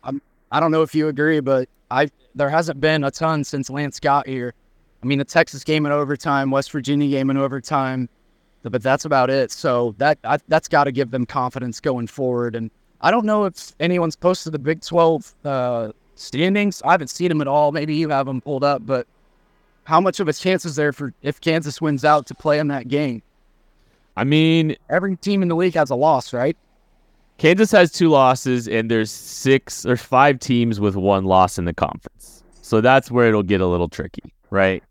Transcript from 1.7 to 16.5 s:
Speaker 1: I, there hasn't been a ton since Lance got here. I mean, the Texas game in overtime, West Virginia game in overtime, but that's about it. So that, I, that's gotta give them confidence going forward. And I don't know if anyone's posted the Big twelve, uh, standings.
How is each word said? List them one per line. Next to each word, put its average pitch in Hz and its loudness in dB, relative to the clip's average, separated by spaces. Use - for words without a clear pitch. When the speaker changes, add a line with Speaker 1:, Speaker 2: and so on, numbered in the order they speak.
Speaker 1:
I, 139 2
there 139 -2
hasn't 156 -2
been 156 2
a 139 -2
ton 160 -2
since 139 -8
Lance 139 -8
got 143 2
here. 123 -8
I - -4
mean, 139 0
the 139 -2
Texas 165 -2
game 151 0
in 143 -2
overtime, 139 -2
West 135 -2
Virginia 143 -2
game 135 0
in 135 0
overtime, 131 -4
but 117 -6
that's 131 0
about 131 2
it. 135 0
So 120 -2
that, 147 2
I, 135 -2
that's 160 0
gotta 143 2
give 123 -4
them 123 -4
confidence 123 -6
going 123 -4
forward. 120 -4
And 113 -8
I 175 4
don't 233 2
know 214 0
if - -8
anyone's 170 0
posted 180 -2
the 151 -6
Big 151 -4
twelve, 165 0
uh, 123 -4
standings. 190 -2